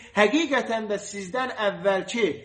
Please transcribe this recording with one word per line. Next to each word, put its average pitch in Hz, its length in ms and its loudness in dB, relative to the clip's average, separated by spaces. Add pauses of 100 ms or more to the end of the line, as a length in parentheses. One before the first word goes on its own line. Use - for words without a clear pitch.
(160)
həqiqətən 226 720 2
də 202 120 -2
sizdən 208 560 -6
əvvəlki 196 720 0 (160)